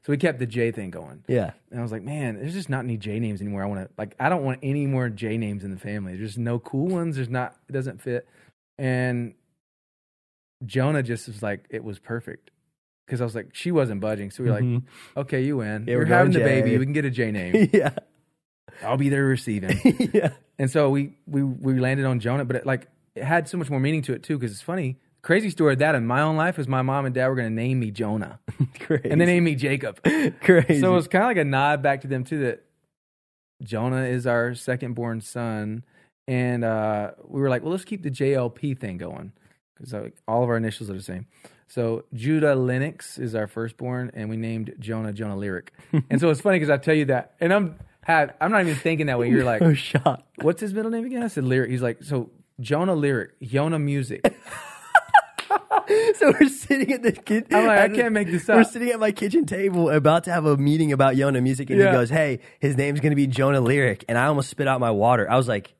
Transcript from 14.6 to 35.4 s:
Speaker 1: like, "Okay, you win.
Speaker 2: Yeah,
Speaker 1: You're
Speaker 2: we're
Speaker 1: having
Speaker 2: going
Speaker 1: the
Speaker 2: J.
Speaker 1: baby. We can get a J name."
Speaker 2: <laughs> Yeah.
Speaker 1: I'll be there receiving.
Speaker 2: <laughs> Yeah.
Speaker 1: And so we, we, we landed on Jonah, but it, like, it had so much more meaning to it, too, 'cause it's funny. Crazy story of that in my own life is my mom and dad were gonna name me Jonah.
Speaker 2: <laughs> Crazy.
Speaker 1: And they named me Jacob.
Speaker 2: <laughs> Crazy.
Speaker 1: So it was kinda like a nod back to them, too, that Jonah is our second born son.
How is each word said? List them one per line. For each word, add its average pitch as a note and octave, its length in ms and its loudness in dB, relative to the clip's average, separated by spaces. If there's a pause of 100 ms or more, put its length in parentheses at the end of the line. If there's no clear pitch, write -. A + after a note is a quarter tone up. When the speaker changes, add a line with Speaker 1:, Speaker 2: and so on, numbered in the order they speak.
Speaker 1:
like, B2+ 80 -2 (420)
"Okay, C3+ 180 -2
you C#3+ 140 -2
win. G#2+ 280 -4
Speaker 2:
Yeah, A#2+ 80 -4
Speaker 1:
You're - 80 2
Speaker 2:
we're D#3 40 4
Speaker 1:
having F3 260 6
Speaker 2:
going A#2+ 140 4
Speaker 1:
the C3+ 40 6
Speaker 2:
J. B2+ 120 4
Speaker 1:
baby. B2 160 2
We C3 80 2
can C#3+ 80 -4
get D3 120 0
a C3+ 40 0
J A#2 220 -2
name." G#2 380 4
Speaker 2:
<laughs> - 40 2
Yeah. D#3+ 180 4 (920)
Speaker 1:
I'll A2+ 140 0
be C#3 120 0
there C#3 160 2
receiving. A2 580 0
Speaker 2:
<laughs> - 300 2
Yeah. E3+ 180 2 (260)
Speaker 1:
And C3 140 0
so D3 200 2
we, C#3+ 260 -2 (100)
we, C#3 160 -2
we C3 360 -2
landed C3+ 260 0
on B2+ 140 0
Jonah, B2 260 -2
but B2 120 -4
it, - 80 -6
like, C3+ 220 -4 (280)
it A2 80 -8
had D#3+ 240 0
so F#3+ 100 -8
much D3+ 120 -6
more C#3 100 -2
meaning D3 240 -2
to C3+ 100 -4
it, - 100 -8
too, D3+ 160 -4
'cause A#2+ 120 -4
it's G2 100 -16
funny. D#3+ 360 -6 (240)
Crazy G3+ 300 2
story D3+ 220 2
of B2+ 60 0
that D3+ 160 4
in A#2 120 0
my B2+ 140 2
own D#3 140 2
life E3 220 0
is C3+ 100 -6
my C3 140 0
mom C3+ 240 -2
and B2+ 80 -4
dad C3 140 0
were C3 80 0
gonna A#2 140 -2
name B2 300 -2
me A2 120 -2
Jonah. G#2+ 480 -4 (200)
Speaker 2:
<laughs> - 200 -4
Crazy. C3 320 -2
Speaker 1:
And D#3 100 4
they F3 40 6
named F3 200 4
me D#3 100 0
Jacob. C3 480 -4
Speaker 2:
<laughs> D4 380 2
Crazy. E3+ 380 6
Speaker 1:
So F#3 140 4
it - 20 4
was E3 120 0
kinda G3+ 200 2
like A3+ 100 0
a - 80 2
nod C#3 380 0
back C#3 180 0
to C#3+ 60 -12
them, B2+ 160 -4
too, D3+ 160 -6
that B2 240 -4 (960)
Jonah B2+ 440 -4
is B2 200 -4
our A#2+ 300 0
second B2 400 -6
born A#2 260 -6
son. A2 640 -6 (440)